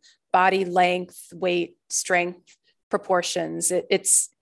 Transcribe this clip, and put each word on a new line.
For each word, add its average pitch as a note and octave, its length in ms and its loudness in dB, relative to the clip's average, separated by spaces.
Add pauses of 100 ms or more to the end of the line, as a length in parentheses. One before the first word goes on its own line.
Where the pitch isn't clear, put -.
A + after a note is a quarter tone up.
(340)
body F#3+ 320 4
length, F3+ 680 0
weight, F3 460 -4 (120)
strength, - 680 -4 (320)
proportions, F3 840 -2
it, F3+ 200 -2
it's, - 380 2 (120)